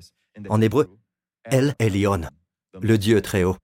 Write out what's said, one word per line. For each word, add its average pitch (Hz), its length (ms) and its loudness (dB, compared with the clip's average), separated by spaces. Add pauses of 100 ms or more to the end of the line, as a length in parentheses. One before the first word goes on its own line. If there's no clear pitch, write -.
(480)
En 107 120 0
hébreu, 127 360 0 (480)
El 131 340 0
Elyon, 98 440 0 (580)
le 110 180 2
Dieu 104 220 2
Très-Haut. 92 440 -2